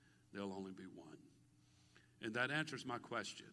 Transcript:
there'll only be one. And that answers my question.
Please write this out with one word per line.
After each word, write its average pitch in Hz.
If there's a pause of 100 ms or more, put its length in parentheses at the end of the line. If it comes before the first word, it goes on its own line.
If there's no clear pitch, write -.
(320)
there'll 101
only 95
be 95 (100)
one. 78 (1040)
And 110
that 127
answers 151
my 120
question. -